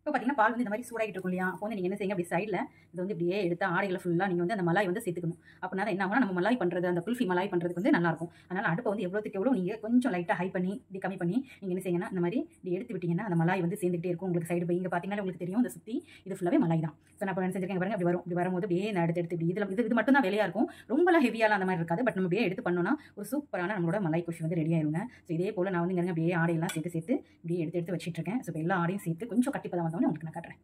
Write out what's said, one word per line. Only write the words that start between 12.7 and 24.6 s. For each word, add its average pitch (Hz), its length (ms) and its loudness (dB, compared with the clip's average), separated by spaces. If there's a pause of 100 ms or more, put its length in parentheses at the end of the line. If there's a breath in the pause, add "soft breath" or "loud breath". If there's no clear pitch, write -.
எடுத்து 240 180 -8
விட்டீங்கன்னா 170 320 -2
அந்த 170 140 2
மலாய் 185 240 2
வந்து 185 160 -2
சேர்ந்துக்கிட்டே 175 300 -2
இருக்கும் 180 180 -4
உங்களுக்கு 170 220 0
சைடு 175 180 -2
பை. 175 100 2
இங்க 185 140 -4
பாத்தீங்கன்னா 196 300 -2
உங்களுக்கு 185 200 -6
தெரியும், 190 180 -2
இந்த 269 140 0
சுத்தி 226 200 -10 (320 loud breath)
இது 196 100 -6
ஃபுல்லாவே 180 260 2
மலாய் 165 220 2
தான். - 100 -10 (220 soft breath)
So, - 80 -6
நான் 196 80 -2
இப்ப 185 100 0
என்ன 185 100 -2
செஞ்சிருக்கேன் 185 280 -2
பாருங்க, 202 160 -2
இப்படி 175 120 2
வரும். 175 140 0
இப்படி 175 160 -4
வரும்போது 185 280 0
அப்படியே 180 180 0 (100)
நான் 170 100 2
எடுத்து 170 160 0
எடுத்து 170 160 -4
இப்படி 165 140 0
இதுல 202 240 -2
இது, 240 140 2
இது 233 100 4
மட்டும் 269 180 6
தான் 220 100 4
வேலையா 202 200 2
இருக்கும். 214 200 0 (260 loud breath)
ரொம்பலாம் 330 320 6
ஹெவியாலாம் 214 340 4
அந்த 185 100 0
மாதிரி 175 120 2
இருக்காது. 170 260 0
But 202 100 0
நம்ம 185 120 2
அப்படியே 208 180 4
எடுத்து 190 200 -2
பண்ணோம்னா 175 260 2 (240 loud breath)
ஒரு 202 160 -8
சூப்பரான 208 440 -2
நம்மளோட 170 300 2
மலாய் 165 200 0
குல்ஃபி 165 180 -6
வந்து 165 160 0